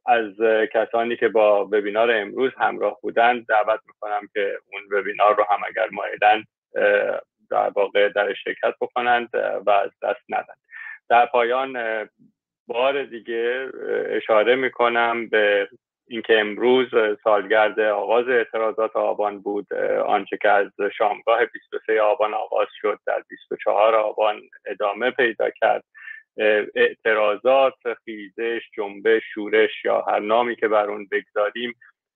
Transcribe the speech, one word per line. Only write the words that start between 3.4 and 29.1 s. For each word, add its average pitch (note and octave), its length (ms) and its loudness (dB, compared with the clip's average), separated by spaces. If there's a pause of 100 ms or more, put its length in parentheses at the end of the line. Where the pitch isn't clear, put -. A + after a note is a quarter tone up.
دعوت G#2+ 400 0
می‌کنم G#2 460 -10
که G2+ 240 -4 (160)
اون G2+ 260 -4
وبینار G2+ 360 2
رو G#2 140 2
هم G2+ 180 2
اگر F#2+ 240 -4
مایلن، G2+ 540 0 (300)
اه، G2+ 460 0 (280)
در G#2 200 0
واقع G2+ 400 0
در G2+ 240 -2
شرکت A2+ 480 -4
بکنند، A#2+ 520 -2
اه، G2+ 220 -2
و G2+ 140 -4
از G2+ 220 2 (100)
دست G#2 280 -4
ندن. - 240 -6 (560)
در A#2+ 160 6
پایان، B2+ 500 -2
اه، A2 300 -6 (600)
بار C3+ 360 0
دیگه، A#2 680 -6
اه، G#2+ 420 -4
اشاره A2 400 4
می‌کنم A#2 720 0
به G#2 420 2 (380)
اینکه A2+ 320 2
امروز، A#2+ 540 2
اه، G#2+ 220 2
سالگرد G#2+ 640 2
آغاز G#2+ 480 0
اعتراضات A2 680 -2
آبان G#2 460 -2
بود، G#2 300 -6
اه، G2+ 260 -2
آنچه G2+ 400 -2
که G#2 120 2
از G2+ 220 2 (260)
شامگاه A2 480 0
بیست - 280 -14
و - 120 -6
سه A2 160 0
آبان G#2+ 320 0
آغاز G#2 340 -2 (140)
شد G#2 260 -2
در G#2 220 -4
بیست - 220 -16
و - 40 -8
چهار G#2+ 400 2
آبان G#2+ 460 0 (240)
ادامه G#2 460 -4
پیدا A#2 380 -2
کرد. A2 340 0 (540)
اه، G#2+ 280 2 (100)
اعتراضات، A#2+ 1000 2 (320)
خیزش، A2 560 -8 (160)
جنبش، G#2 460 0 (100)